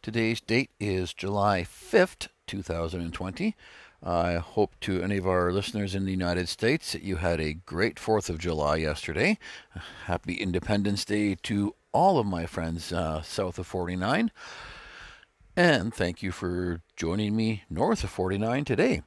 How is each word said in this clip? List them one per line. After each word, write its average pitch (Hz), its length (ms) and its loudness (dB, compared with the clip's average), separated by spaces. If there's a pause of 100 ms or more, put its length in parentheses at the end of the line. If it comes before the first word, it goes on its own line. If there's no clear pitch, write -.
Today's 113 400 0
date 123 300 2 (100)
is 92 320 0
July 101 520 2
fifth, - 640 2 (180)
two 98 160 -6
thousand 85 400 -4
and 85 100 -6
twenty. 95 440 -4 (460)
I 87 340 2
hope 95 440 0
to 92 220 0
any 101 160 0
of 92 80 -2
our 90 260 4
listeners 98 420 -2
in 98 120 0
the 95 40 0
United 90 380 0
States - 440 0
that - 100 -8
you 92 140 -4
had 85 240 2
a 78 120 0
great 85 460 -2
Fourth 107 320 0
of 82 80 -4
July 78 380 2
yesterday. 80 600 0 (720)
Happy 87 300 -2
Independence 101 680 0
Day 104 380 2
to 101 320 0 (180)
all 180 260 6
of 110 80 2
my 85 200 -2
friends, 82 440 -4
uh, 80 300 0
south 92 380 -4
of 92 80 -6
forty-nine. 92 640 0 (1200)
And 143 380 4
thank 90 300 -2
you 92 100 -2
for 87 480 -2 (160)
joining 101 400 0
me 110 320 0
north 156 340 2
of 98 60 -2
forty-nine 107 560 0
today. 175 420 2